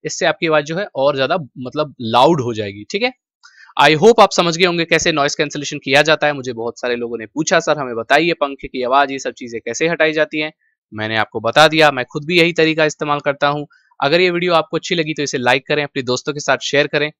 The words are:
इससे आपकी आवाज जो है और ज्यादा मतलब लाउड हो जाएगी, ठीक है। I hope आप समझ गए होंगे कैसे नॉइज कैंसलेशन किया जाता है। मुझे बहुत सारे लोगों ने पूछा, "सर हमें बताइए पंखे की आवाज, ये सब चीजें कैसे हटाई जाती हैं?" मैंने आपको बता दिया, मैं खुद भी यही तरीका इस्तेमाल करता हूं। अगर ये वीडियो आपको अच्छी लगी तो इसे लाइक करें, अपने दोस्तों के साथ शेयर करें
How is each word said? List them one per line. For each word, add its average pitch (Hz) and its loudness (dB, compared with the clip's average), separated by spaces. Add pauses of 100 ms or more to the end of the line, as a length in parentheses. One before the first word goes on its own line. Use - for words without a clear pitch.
इससे 170 -4
आपकी 165 -2
आवाज 151 2
जो 160 -8
है 202 -6
और 139 0
ज्यादा 135 -2 (220)
मतलब 139 -8
लाउड 139 4
हो 117 -4
जाएगी, 104 -8
ठीक - -6
है। 247 -2 (680)
I 147 8
hope 190 6
आप 196 6
समझ 170 0
गए 180 2
होंगे 170 0
कैसे 165 0
नॉइज 143 0
कैंसलेशन 147 -6
किया 135 2
जाता 151 2
है। 147 2
मुझे 131 -6
बहुत 113 -8
सारे 123 -2
लोगों 117 -6
ने 110 -10
पूछा, 160 0
"सर 156 -2
हमें 127 -6
बताइए 151 2
पंखे 139 -4
की 127 -6
आवाज, 135 2
ये 135 -6
सब 127 -8
चीजें 117 -12
कैसे 120 -4
हटाई 160 0
जाती 151 -2
हैं?" 156 -6 (420)
मैंने 107 -4
आपको 110 -2
बता 147 4
दिया, 156 4
मैं 127 -4
खुद 147 -10
भी 170 0
यही 170 4
तरीका 160 2
इस्तेमाल 147 -2
करता 143 -2
हूं। 147 -2 (380)
अगर 147 2
ये 185 2
वीडियो 175 -2
आपको 160 0
अच्छी 170 -4
लगी 160 -4
तो 147 -6
इसे 139 -6
लाइक 123 0
करें, 147 -2
अपने - -8
दोस्तों 123 -4
के 143 -8
साथ 131 0
शेयर 147 0
करें 151 -4